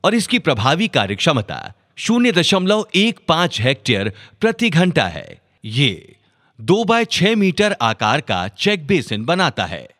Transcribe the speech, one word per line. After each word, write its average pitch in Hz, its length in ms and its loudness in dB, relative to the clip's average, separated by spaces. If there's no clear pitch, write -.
और 220 120 2
इसकी 233 240 0
प्रभावी 143 480 0
कार्यक्षमता 104 680 -2
शून्य 240 340 0
दशमलव 185 540 2
एक 208 320 2
पाँच 170 340 0
हेक्टेयर 110 500 0
प्रति 226 280 0
घंटा 160 360 2
है। 78 200 -10
ये 110 500 -2
दो 185 240 2
बाय 226 240 2
छह 214 280 0
मीटर 202 460 2
आकार 113 400 0
का 92 280 -4
चेक 190 380 -4
बेसिन 117 380 -2
बनाता 156 400 -2
है। 85 220 -12